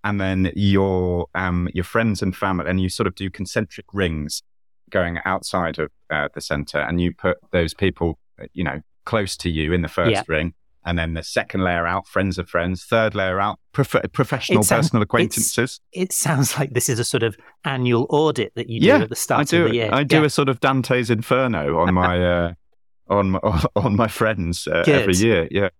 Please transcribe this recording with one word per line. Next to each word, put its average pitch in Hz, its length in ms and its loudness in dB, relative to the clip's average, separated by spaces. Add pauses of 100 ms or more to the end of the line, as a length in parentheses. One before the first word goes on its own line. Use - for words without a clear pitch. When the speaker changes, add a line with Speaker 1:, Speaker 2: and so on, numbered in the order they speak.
Speaker 1:
and 104 180 -2
then 95 340 0
your, 95 800 2
um, 90 380 0
your 90 100 -2
friends 113 380 0
and 95 140 -2
family, 90 340 -2
and 92 100 0
you 92 100 0
sort 104 180 -2
of 92 80 -6
do 95 140 -6
concentric - 640 -6
rings 80 520 -4 (480)
going 87 340 0
outside 90 540 -2
of, 78 120 -4 (200)
uh, 73 240 -2
the 73 60 -10
center, 73 380 -4
and 85 220 -2
you 87 100 0
put - 260 -2 (140)
those 85 220 0
people, 85 460 -2 (200)
uh, - 140 -14
you 92 100 -6
know, 76 180 -6 (240)
close 104 320 -2
to - 120 -4
you 78 240 0
in 87 80 2
the 82 60 -2
first 90 240 0
Speaker 2:
Yeah. 101 160 0
Speaker 1:
ring, 80 260 -2 (320)
and 87 140 -2
then 82 160 -2
the 82 80 -6
second 95 400 -4
layer 85 240 0
out, 92 200 -4
friends 95 300 -2
of 87 100 -6
friends, 87 360 -2
third 110 320 2
layer 95 240 0
out, 101 200 -2 (120)
prof-, - 240 -2 (180)
professional - 460 0
Speaker 2:
It 208 60 2
sounds, 165 240 2
Speaker 1:
personal 113 120 2
Speaker 2:
it's, 107 60 0
Speaker 1:
acquaintances. 120 720 -2 (120)
Speaker 2:
it 185 220 -4
sounds 143 460 0
like 139 140 -2
this 123 140 -2
is 117 120 0
a 117 40 0
sort 117 200 -2
of 110 120 -2 (280)
annual 123 480 2
audit 147 420 2
that 120 160 -8
you 113 120 -6
do 151 40 4
Speaker 1:
Yeah, 269 140 6
Speaker 2:
at 110 100 -2
the 120 60 -8
start - 260 0
Speaker 1:
I - 40 0
do, 170 200 2
Speaker 2:
of 117 60 2
the 117 40 0
year. 113 160 -2
Speaker 1:
I 139 120 2
do 147 140 2
Speaker 2:
Yeah. 151 80 4
Speaker 1:
a 143 40 2
sort 139 200 0
of 123 100 -2
Dante's 127 500 0
Inferno 110 680 0
on 90 160 4
my, 90 280 2
Speaker 2:
<laughs> - 0 -
Speaker 1:
uh, 87 300 0 (540)
on 98 240 2
my, 95 80 0
<laughs> 101 360 0
on 98 200 2
my 107 120 4
friends, 90 600 -2
uh, 82 160 2
Speaker 2:
Good. 139 180 4
Speaker 1:
every 98 140 2
year. 98 340 4
Yeah. 95 200 0 (100)